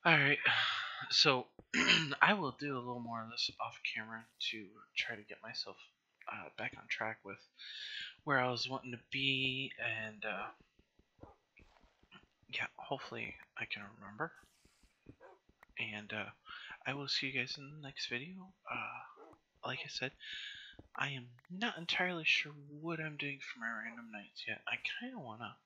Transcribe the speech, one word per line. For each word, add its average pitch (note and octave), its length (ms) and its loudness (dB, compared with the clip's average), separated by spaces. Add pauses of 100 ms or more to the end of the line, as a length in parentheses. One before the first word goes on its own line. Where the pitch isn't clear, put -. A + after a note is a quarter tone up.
All E3+ 80 10
right, C#3+ 260 8 (720)
so C3 360 8 (280)
<clears throat> C#3+ 480 6
I F#3 120 10
will D3 240 0
do C#3+ 180 -2
a - 20 0
little B2 220 -4
more A#2 220 -4
of A2+ 80 -10
this - 200 0 (100)
off A#2 180 -4 (160)
camera A2+ 300 -4 (260)
to G#2+ 160 -4 (300)
try - 180 0
to G#2 80 -10
get G#2 200 -14
myself, G#2+ 340 -8 (540)
uh, F#2 180 -8 (100)
back A2 180 -4
on - 120 -16
track A2 360 -2
with G2 140 -10 (880)
where C#3 160 8
I B2+ 100 6
was A#2+ 180 0
wanting B2+ 240 -4
to A#2 60 -6 (140)
be, C3+ 680 2
and, A2 460 -4
uh, G#2 220 -2 (2000)
yeah, - 180 -2 (100)
hopefully A2+ 580 -6 (220)
I - 100 -4
can - 160 -8 (180)
remember. G#2+ 320 -4 (1500)
And, G#2+ 340 -4
uh, G#2 180 -4 (560)
I C3+ 80 0
will C#3 140 -6
see - 200 0
you C3 100 -4
guys B2+ 200 -2
in C#3+ 120 -12
the D3+ 160 -12
next - 220 -6
video. F3+ 440 -6 (180)
Uh, A2+ 280 -4 (680)
like B2+ 180 -2
I D3 40 -10
said, - 240 -4 (840)
I C#3 140 0
am B2+ 180 -8 (220)
not G3 280 -2
entirely E3+ 460 2
sure - 280 4 (280)
what E3 200 -2
I'm D#3 160 -4
doing C#3+ 240 -2
for - 200 -12
my A2+ 100 0 (140)
random A#2 280 -10
nights G2+ 360 -10
yet. A2 200 -4
I - 80 0 (240)
kinda B3 180 -8
wanna A2+ 480 -8